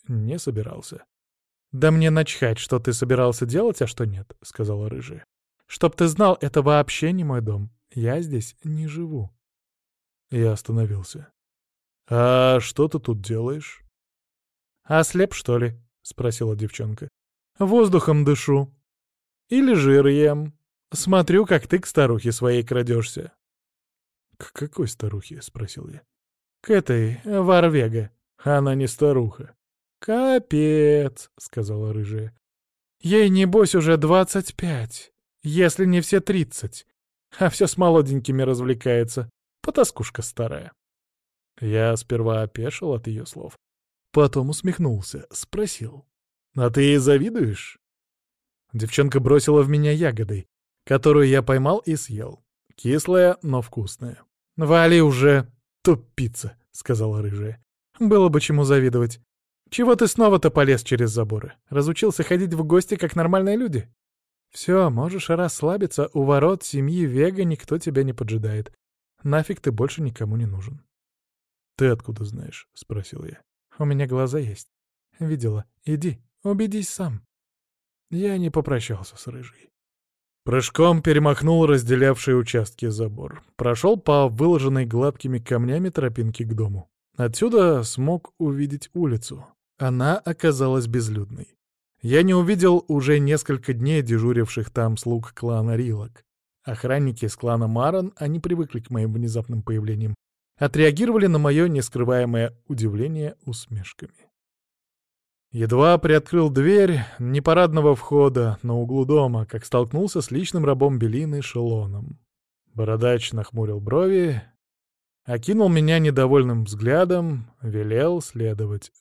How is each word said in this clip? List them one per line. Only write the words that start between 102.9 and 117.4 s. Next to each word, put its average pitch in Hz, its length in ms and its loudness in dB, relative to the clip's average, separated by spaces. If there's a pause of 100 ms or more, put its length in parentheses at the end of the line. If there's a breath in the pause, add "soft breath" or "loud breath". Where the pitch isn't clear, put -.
усмешками. - 840 -14 (1200)
Едва 123 480 4
приоткрыл 156 520 2
дверь 170 500 4 (180 loud breath)
непарадного 151 800 2
входа 127 640 2
на 120 120 -4
углу 123 300 -2
дома, 131 400 2
как 113 200 -10
столкнулся 143 560 -2
с - 100 -10
личным 165 340 -2
рабом 139 340 2
Белины 139 440 -4
Шелоном. 113 760 -6 (540)
Бородач 113 580 -2
нахмурил 107 480 -6
брови, 165 640 0 (800)
окинул 185 440 0
меня 160 300 4
недовольным 131 680 2
взглядом, 139 840 -2 (100)